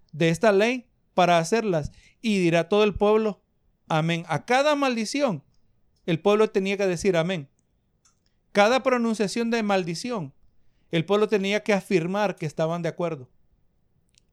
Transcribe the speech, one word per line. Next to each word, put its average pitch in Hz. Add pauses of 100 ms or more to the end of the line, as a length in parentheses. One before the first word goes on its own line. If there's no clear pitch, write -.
(120)
de 165
esta 185
ley 233 (240)
para 175
hacerlas". 170 (300)
Y 208
dirá 165
todo 208
el 202
pueblo: 214 (440)
"Amén". 165
A 151
cada 277
maldición, 254 (640)
el 170
pueblo 214
tenía 196
que 196
decir: 180
"Amén". 165 (1000)
Cada 226
pronunciación 233
de 233
maldición, 185 (560)
el 165
pueblo 208
tenía 202
que 208
afirmar 185
que 160
estaban 165
de 165
acuerdo. 156 (1040)